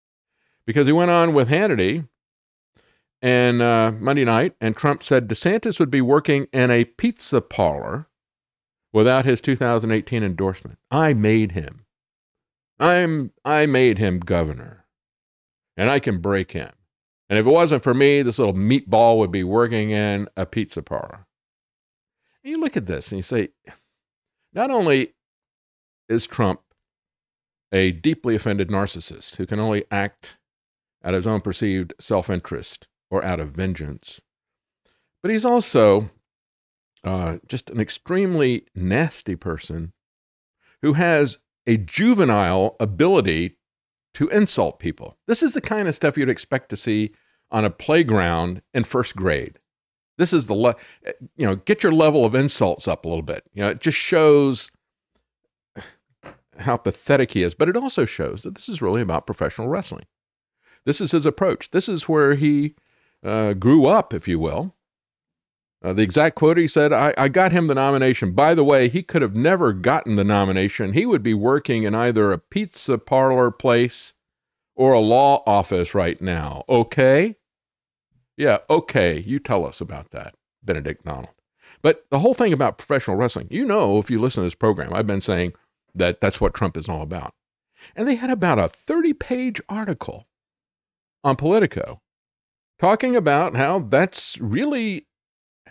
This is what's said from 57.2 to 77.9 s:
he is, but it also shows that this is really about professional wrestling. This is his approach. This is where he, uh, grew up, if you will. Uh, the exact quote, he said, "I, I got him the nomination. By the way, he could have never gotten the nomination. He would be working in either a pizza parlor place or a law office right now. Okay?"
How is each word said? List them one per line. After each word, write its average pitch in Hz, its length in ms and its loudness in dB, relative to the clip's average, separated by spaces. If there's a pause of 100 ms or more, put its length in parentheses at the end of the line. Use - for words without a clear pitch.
he 92 100 0
is, 85 100 -2
but 156 140 0
it 185 80 -2
also 240 300 -2
shows - 380 -8
that 196 120 -14
this - 140 -18
is 180 120 -8
really 107 200 0
about 87 260 -4
professional 104 400 -6
wrestling. - 380 -8 (800)
This 147 160 -2
is 170 100 -2
his 156 140 2
approach. - 460 -2
This 190 180 0
is 170 180 -6
where 147 280 4
he, 147 400 0 (480)
uh, 104 300 -2
grew 131 340 4
up, 196 260 2
if 85 140 -8
you 85 120 0
will. 82 340 -6 (1120)
Uh, 92 100 -4
the 107 100 2
exact 151 320 0
quote, 165 220 4
he 165 100 2
said, 147 260 2
"I, 143 240 2
I 139 100 2
got 185 240 2
him 170 160 2
the 139 80 2
nomination. 131 560 2
By 147 240 4
the 160 80 4
way, 135 240 4
he 165 160 -2
could 160 180 -2
have 104 140 -2
never 151 380 2
gotten 110 420 -2
the 101 80 2
nomination. 98 720 0
He 180 120 2
would 185 160 0
be 110 120 0
working 117 500 0
in 104 100 -2
either 110 380 2
a 87 80 -2
pizza - 580 -6
parlor 127 540 2
place 120 640 0 (640)
or 131 180 4
a 117 60 6
law 131 460 4
office 95 480 0
right 87 280 -2
now. 78 480 -6
Okay?" 135 640 2 (1000)